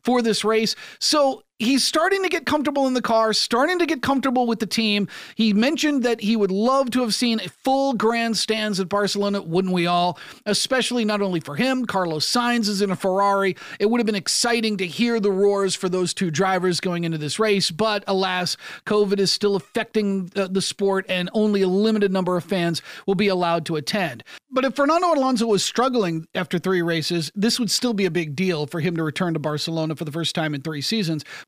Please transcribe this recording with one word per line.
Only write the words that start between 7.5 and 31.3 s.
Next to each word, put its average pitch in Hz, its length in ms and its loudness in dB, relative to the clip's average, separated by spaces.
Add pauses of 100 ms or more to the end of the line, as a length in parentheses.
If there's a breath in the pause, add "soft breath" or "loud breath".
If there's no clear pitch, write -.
full 269 280 2
grandstands 220 880 0
at 185 80 -4
Barcelona, 202 540 0
wouldn't 180 320 0
we 175 120 2
all? 175 320 2 (280 loud breath)
Especially 240 580 0
not 208 160 0
only 185 200 -2
for 143 160 -10
him, 254 280 0
Carlos 170 420 -2
Sainz 240 400 0
is 202 140 -2
in 202 100 2
a 180 60 -2
Ferrari. 196 600 2 (220 loud breath)
It 208 120 2
would 240 100 2
have 220 60 0
been 220 80 0
exciting 226 640 -2
to 185 80 -4
hear 226 340 0
the 202 100 2
roars 196 440 2
for 185 160 -4
those 180 240 -2
two 180 160 -2
drivers 180 500 0
going 170 240 -2
into 165 140 -2
this 147 200 -6
race, 208 320 2
but 208 360 -2
alas, 190 500 0 (300 loud breath)
covid 208 320 2
is 190 120 2
still 202 240 0
affecting, 196 800 -2
uh, 190 120 0
the 190 140 0
sport, 190 480 0
and 180 240 -2
only 214 260 2
a 185 80 2
limited 202 420 2
number 180 280 0
of 170 60 -4
fans 170 360 0 (260 loud breath)
will 196 80 2
be 202 140 2
allowed 170 380 0
to 165 100 -2
attend. 151 480 -4 (260 loud breath)
But 254 140 0
if 269 100 0
Fernando 330 380 2
Alonso 262 340 2
was 208 160 2
struggling 214 720 0
after 185 240 -4
three 185 240 0
races, 165 540 -2
this 220 240 0
would 214 100 -2
still 247 220 0
be 196 140 0
a 175 40 -2
big 156 240 -4
deal 170 320 -2
for 165 140 -6
him 170 160 -2
to 165 60 -2
return 160 320 -2
to 160 60 -2
Barcelona 156 540 -4
for 170 120 -8
the 147 40 -8
first 160 240 -4
time 156 200 -2
in 135 80 -6
three 151 180 -8
seasons. 165 420 -2 (260 loud breath)